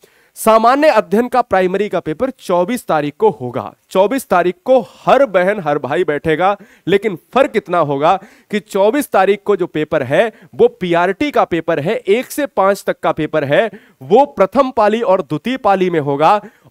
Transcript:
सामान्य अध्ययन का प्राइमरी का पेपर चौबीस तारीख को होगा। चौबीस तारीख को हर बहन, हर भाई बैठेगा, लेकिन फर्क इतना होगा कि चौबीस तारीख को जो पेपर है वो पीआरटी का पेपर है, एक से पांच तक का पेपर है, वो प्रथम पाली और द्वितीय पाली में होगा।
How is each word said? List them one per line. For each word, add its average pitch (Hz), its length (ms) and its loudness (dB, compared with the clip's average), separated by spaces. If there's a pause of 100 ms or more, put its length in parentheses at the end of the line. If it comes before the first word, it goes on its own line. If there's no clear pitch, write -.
(340)
सामान्य 233 540 2
अध्ययन 214 400 0
का 247 140 0
प्राइमरी 185 460 -2
का 180 120 -4
पेपर 180 300 -6
चौबीस 185 560 -4
तारीख 147 320 -2
को 220 120 2
होगा। 120 440 -8 (160)
चौबीस 208 380 0
तारीख 180 260 0 (100)
को 254 160 2
हर 247 460 0
बहन, 190 340 0
हर 151 180 -2
भाई 147 260 -2
बैठेगा, 160 520 0 (300)
लेकिन 202 320 -2 (160)
फर्क 254 220 2
इतना 180 220 -2
होगा 147 380 2 (340)
कि 208 100 -4
चौबीस 220 520 -2
तारीख 196 320 2
को 208 120 0
जो 170 100 -4
पेपर 151 360 -4
है 170 300 0 (220)
वो 220 140 4
पीआरटी 185 640 -2
का 214 140 0
पेपर 165 360 -2
है, 185 160 -4
एक 220 300 -2
से 285 200 -6
पांच 196 400 -2
तक 180 160 -4
का 170 100 0
पेपर 151 320 -4
है, 175 260 0 (320)
वो 202 240 4
प्रथम 262 440 0
पाली 214 320 0
और 185 200 0
द्वितीय 156 340 -6
पाली 190 340 0
में 165 100 -2
होगा। 147 400 0 (300)